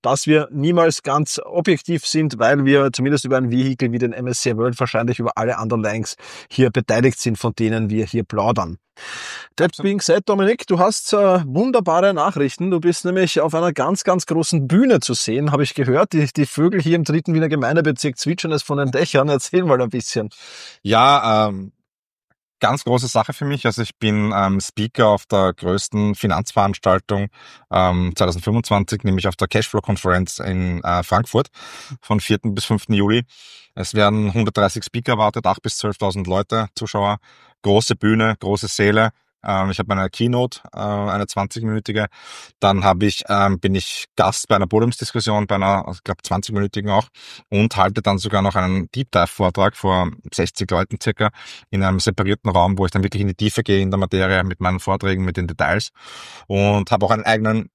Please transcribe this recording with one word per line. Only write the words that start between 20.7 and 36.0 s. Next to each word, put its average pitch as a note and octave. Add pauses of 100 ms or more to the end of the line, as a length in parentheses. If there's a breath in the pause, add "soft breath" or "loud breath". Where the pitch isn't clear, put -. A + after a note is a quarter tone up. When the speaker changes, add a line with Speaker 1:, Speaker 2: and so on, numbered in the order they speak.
Speaker 2:
Ja, A2
ähm, F#2+ (880)
ganz B2
große B2
Sache -
für -
mich. C#3+
Also A#2
ich -
bin, G#2+
ähm, G2
Speaker A2
auf G2+
der F#2+
größten G2+
Finanzveranstaltung, G2 (460 loud breath)
ähm, F2+
zweitausendfünfundzwanzig, G2+
nämlich F#2+
auf F#2
der -
Cashflow-Konferenz F#2+
in, F2+
äh, F2
Frankfurt - (520 loud breath)
von G#2
vierten -
bis F#2+
fünften A2
Juli. G#2 (540 loud breath)
Es -
werden G#2
hundertdreißig G#2
Speaker A#2+
erwartet, G#2+
acht F#2
bis -
zwölftausend G2